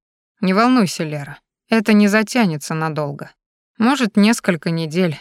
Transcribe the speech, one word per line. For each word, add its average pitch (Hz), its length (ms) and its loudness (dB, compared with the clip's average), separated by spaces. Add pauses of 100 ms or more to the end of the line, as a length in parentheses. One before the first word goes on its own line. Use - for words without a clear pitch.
(420)
Не 185 100 2
волнуйся, 220 520 2
Лера, 143 340 -10 (300)
это 226 260 2
не 208 140 6
затянется 202 680 0
надолго. 151 560 -6 (480)
Может, 240 380 0
несколько 202 540 2
недель, 165 500 -2